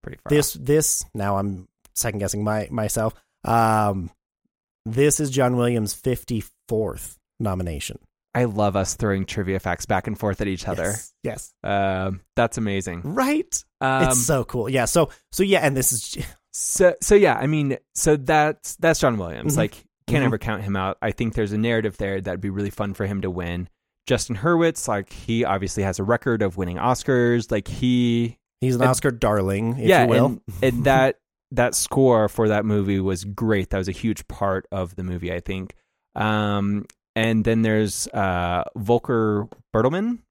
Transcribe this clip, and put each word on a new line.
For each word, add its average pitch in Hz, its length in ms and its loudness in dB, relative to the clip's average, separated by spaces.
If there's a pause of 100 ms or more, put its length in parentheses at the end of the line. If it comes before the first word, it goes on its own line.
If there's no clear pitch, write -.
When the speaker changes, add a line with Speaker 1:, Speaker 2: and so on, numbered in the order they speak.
Speaker 1:
Pretty - 160 -14
far - 120 -10
Speaker 2:
This, 147 260 2
Speaker 1:
off. 151 80 -14
Speaker 2:
this, 147 400 2 (100)
now 101 220 -2
I'm 98 320 -4 (260)
second 107 260 -4
guessing 101 220 -4
my, 107 280 -2
myself. 110 440 -2 (300)
Um, 107 680 2 (760)
this 139 340 2
is 143 100 -2
John 127 260 2
Williams' 120 380 0
fifty-fourth - 1200 -6 (200)
nomination. 92 600 -4 (360)
Speaker 1:
I 123 100 2
love 104 320 0
us 95 180 0
throwing 98 320 -2
trivia 95 340 -2
facts 87 240 -4
back - 220 -2
and 107 120 -6
forth 101 220 -2
at 107 80 -2
each 92 180 -6
other. 87 180 -4
Speaker 2:
Yes. 101 280 -6 (100)
Yes. - 400 -10
Speaker 1:
Um, 95 600 -2 (120)
that's 117 220 0
amazing. 98 480 -4
Speaker 2:
Right? 269 580 -2 (200)
Speaker 1:
Um, 131 220 2
Speaker 2:
It's 127 180 0
so 135 220 0
cool. 123 260 -4
Yeah. 127 160 2
So, 160 240 2 (220)
so 185 100 0
yeah, 196 180 4
and 139 160 2
this 131 160 0
is - 240 -6 (380)
Speaker 1:
So, - 480 2
so 208 120 4
yeah, 185 200 8
I 131 120 -2
mean, 147 300 0 (180)
so 151 220 4
that's, 151 600 0
that's 165 240 2
John 120 180 2
Williams. 82 340 -4
Speaker 2:
Mm-hmm. 139 60 2
Speaker 1:
Like, 107 140 0 (340)
can't 123 140 2
Speaker 2:
Mm-hmm. 131 40 2
Speaker 1:
ever 110 140 0
count 107 240 -4
him 98 140 -2
out. 95 260 -2
I 107 80 0
think 110 240 -4
there's 107 180 -2
a 107 60 -2
narrative 110 400 0
there 98 240 -4
that'd 92 180 -6
be 101 100 -4
really 98 200 -4
fun 101 240 -6
for 107 120 -4
him 98 140 -4
to 92 100 -4
win. 87 380 -6 (380)
Justin 120 300 0
Hurwitz, 165 520 0
like, 101 240 -4
he 113 320 -2
obviously 98 400 -2
has 95 140 -2
a 98 40 -2
record 113 400 0
of 92 140 -2
winning 90 220 -4
Oscars. 120 720 2
Like, 104 180 -2
he 120 680 0 (220)
Speaker 2:
He's 127 160 2
an 120 60 0
Speaker 1:
and 127 80 4
Speaker 2:
Oscar 131 220 2
darling, 107 680 0
if 131 100 2
Speaker 1:
yeah, 170 160 8
Speaker 2:
you 117 40 4
will. 123 180 6
Speaker 1:
and, 123 140 -4 (220)
and 131 220 2
that, 131 360 4 (320)
that 120 220 2
score 120 540 4
for 110 200 2
that 107 160 2
movie 101 340 2
was 95 260 -2
great. 101 460 -2
That 101 80 -2
was 92 100 -2
a 95 40 -4
huge - 340 -4
part 95 460 -4
of 92 240 -6
the 92 80 -8
movie, 87 280 -6
I 87 80 -4
think. 95 340 -8 (420)
Um, 104 680 0 (280)
and 110 300 2
then 113 180 2
there's, 110 460 0
uh, 87 560 -2 (120)
Volker 110 680 0 (280)
Bertelmann. 180 440 0 (120)